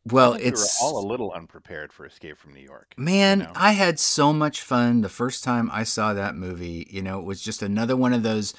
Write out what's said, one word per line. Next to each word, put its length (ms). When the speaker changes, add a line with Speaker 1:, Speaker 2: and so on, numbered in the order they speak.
Speaker 1:
Well, 300
Speaker 2:
I 20
think 160
Speaker 1:
it's 280
Speaker 2:
we 60
were 60
all 120
a 0
little 280
unprepared 580
for 140
Escape 320
from 160
New 80
York, 360
you 60
Speaker 1:
Man, 360
Speaker 2:
know? 160
Speaker 1:
I 180
had 260
so 320
much 300
fun 400
the 80
first 340
time 300
I 100
saw 300
that 240
movie. 520
You 120
know, 180
it 60
was 160
just 200
another 360
one 160
of 100
those 360